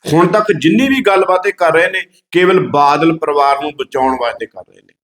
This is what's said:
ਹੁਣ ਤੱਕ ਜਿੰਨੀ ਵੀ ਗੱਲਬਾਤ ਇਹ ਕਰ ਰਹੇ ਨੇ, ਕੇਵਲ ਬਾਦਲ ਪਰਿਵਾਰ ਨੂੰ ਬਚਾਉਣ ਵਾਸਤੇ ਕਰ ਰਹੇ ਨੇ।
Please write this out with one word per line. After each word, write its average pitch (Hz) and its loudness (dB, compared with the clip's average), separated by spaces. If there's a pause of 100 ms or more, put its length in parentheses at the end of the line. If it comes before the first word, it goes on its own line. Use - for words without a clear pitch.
(120)
ਹੁਣ 170 2
ਤੱਕ 214 0
ਜਿੰਨੀ 208 0
ਵੀ 269 0
ਗੱਲਬਾਤ 190 0
ਇਹ 196 -2
ਕਰ 170 0
ਰਹੇ 175 2
ਨੇ, 185 -8 (240)
ਕੇਵਲ 180 2
ਬਾਦਲ 147 2
ਪਰਿਵਾਰ 143 0
ਨੂੰ 147 -8
ਬਚਾਉਣ 131 -4
ਵਾਸਤੇ 113 -6
ਕਰ 92 -20
ਰਹੇ - -20
ਨੇ। - -20